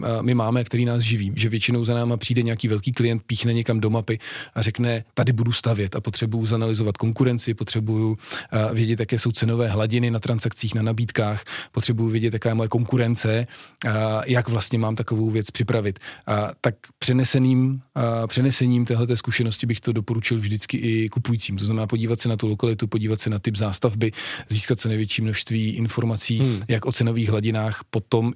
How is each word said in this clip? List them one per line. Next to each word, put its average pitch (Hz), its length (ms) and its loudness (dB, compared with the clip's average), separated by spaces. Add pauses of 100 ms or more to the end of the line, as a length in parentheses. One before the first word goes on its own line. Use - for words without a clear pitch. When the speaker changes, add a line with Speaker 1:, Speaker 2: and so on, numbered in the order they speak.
Speaker 1:
eh, 113 180 -2
my 120 120 2
máme, 120 300 2
který 120 220 0
nás 120 160 0
živí. 110 340 0
Že 110 140 2
většinou 117 340 0
za 117 100 0
náma 120 240 0
přijde 120 240 0
nějaký 117 260 0
velký 107 240 0
klient, 113 340 0
píchne 117 280 0
někam 113 260 0
do 107 100 2
mapy 110 300 -2 (340)
a 113 80 -2
řekne, 113 420 0 (100)
„Tady 123 200 2
budu 117 180 2
stavět 104 440 0
a - 60 -4
potřebuju 110 440 -2
zanalyzovat 110 520 0
konkurenci, 117 560 2
potřebuju, 110 640 0 (340)
eh, 110 220 0
vědět, 113 260 0
jaké 113 200 0
jsou 120 120 0
cenové 117 360 0
hladiny 110 440 0
na 113 80 -2
transakcích, 110 560 -2
na 107 60 0
nabídkách, 107 600 -2 (280)
potřebuju 113 380 0
vědět, 113 240 0
jaká 113 160 -2
je 110 60 2
moje 113 140 0
konkurence, 117 800 2 (380)
eh, 117 60 2 (340)
jak 123 240 2
vlastně 117 300 0
mám 110 160 0
takovou 110 340 0
věc 110 220 -2
připravit.“ 104 480 0 (280)
A 104 240 -2 (100)
tak - 140 0 (240)
přeneseným, 131 840 4 (160)
eh, 117 300 0
přenesením 123 580 2
téhleté 120 320 2
zkušenosti 113 500 -2
bych 113 140 -2
to 120 100 0
doporučil 113 460 0
vždycky 107 400 -2
i 113 320 0
kupujícím. 113 480 -2
To 101 80 0
znamená 110 220 0
podívat 113 340 -2
se 120 80 0
na 110 80 0
tu 113 100 -2
lokalitu, 110 400 0
podívat 107 340 0
se - 80 -2
na 104 100 0
typ 107 160 -2
zástavby, 107 560 0 (380)
získat 110 300 2
co - 80 -2
největší 110 340 0
množství 110 480 0
informací, 113 720 0
Speaker 2:
Hmm. 123 280 2
Speaker 1:
jak 113 180 0
o 131 60 0
cenových 113 380 2
hladinách, 107 600 0
potom 113 460 2